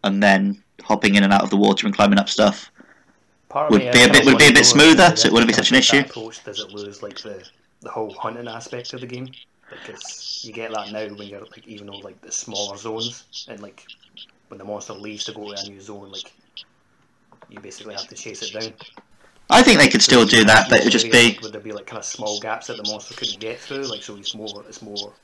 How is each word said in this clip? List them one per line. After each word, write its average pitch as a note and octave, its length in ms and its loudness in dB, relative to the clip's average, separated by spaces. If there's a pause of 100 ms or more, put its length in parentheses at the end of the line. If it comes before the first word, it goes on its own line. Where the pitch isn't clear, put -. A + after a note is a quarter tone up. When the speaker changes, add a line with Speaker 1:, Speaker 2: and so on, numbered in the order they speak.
Speaker 1:
and G2+ 200 -2
then G2 400 2 (180)
hopping G#2+ 340 0
in G2+ 80 4
and G2 80 2
out G2 120 4
of G2+ 80 -4
the G2+ 60 0
water G2+ 280 2
and G2+ 100 -2
climbing G2+ 240 4
up G2+ 80 -4
stuff - 440 -2 (760)
Speaker 2:
Part D3+ 200 -6
of D3 40 0
Speaker 1:
would C3+ 120 2
Speaker 2:
me B2 80 -6
Speaker 1:
be B2+ 80 4
Speaker 2:
is B2 60 8
Speaker 1:
a - 40 6
bit, - 60 4
Speaker 2:
kinda C3+ 160 4
Speaker 1:
would C3+ 80 4
be D3 60 8
a - 60 8
bit B2 40 4
Speaker 2:
wondering, D3 80 6
though, - 0 -
Speaker 1:
smoother, D#3+ 500 6
Speaker 2:
if - 60 -4
Speaker 1:
so - 80 0
it - 40 2
wouldn't A#2 160 2
be A2+ 60 0
Speaker 2:
they - 40 0
Speaker 1:
such - 120 -2
an B2 60 0
Speaker 2:
kinda C3 100 4
take - 80 2
Speaker 1:
issue. C#3 140 0
Speaker 2:
that - 20 -20
approach, A2 340 -18
does G2+ 160 -14
it G2+ 120 -16
lose, G2+ 320 -16
like, G2+ 180 -16
the, G2 260 -18 (340)
the A2+ 100 -18
whole A2 240 -10
hunting A#2 320 -12
aspect A#2 460 -16
of B2 80 -16
the B2+ 60 -18
game? B2+ 200 -14 (420)
Like, - 160 -20
'cause - 580 -16
you A2+ 80 -20
get A2 200 -14
that G2+ 200 -10
now G#2+ 220 -10
when G2+ 160 -18
you're, G2+ 120 -20
like, - 260 -20
even G#2 180 -20
though, G2 120 -20
like, G2+ 240 -20
the - 100 -20
smaller G2+ 440 -10
zones, A2+ 720 -14
and, G#2 140 -20
like, - 260 -20 (600)
when G2+ 100 -20
the G2 80 -20
monster G#2 280 -14
leaves G#2 320 -16
to A2 60 -14
go G#2 220 -16
to G2 60 -14
a - 40 -14
new G2+ 160 -20
zone, G2 320 -20
like, - 220 -18 (1160)
you G#2 100 -20
basically G#2 340 -20
have G2 140 -14
to G#2 80 -20
chase G#2 260 -18
it G#2 100 -12
down. A2 220 -12 (760)
Speaker 1:
I A3+ 120 6
think B3 180 6
they C3+ 100 6
could A2 120 0
Speaker 2:
So - 40 2
Speaker 1:
still B2+ 160 6
Speaker 2:
would G#2 100 4
you A#2 80 6
Speaker 1:
do G#2+ 60 6
that, A2 180 6
Speaker 2:
have A#2+ 60 -8
Speaker 1:
but B2 100 4
it - 60 -2
would - 20 2
Speaker 2:
each A2+ 160 2
Speaker 1:
just - 20 4
Speaker 2:
area, A#2 240 6
Speaker 1:
be G#2 60 -4
Speaker 2:
like, - 80 -20
would G#2 100 -16
there G#2+ 80 -16
be, G#2+ 120 -18
like, G2+ 120 -16
kinda A2 180 -18
small G#2+ 360 -10
gaps A2 280 -12
that A2 100 -14
the G#2 60 -16
monster G#2+ 300 -14
couldn't - 260 -12
get A2+ 200 -12
through? C#3 280 -12
Like, - 140 -14
so G#2 160 -18
it's - 160 -14
more, G#2 340 -16
it's G#2+ 140 -20
more G2+ 320 -16 (100)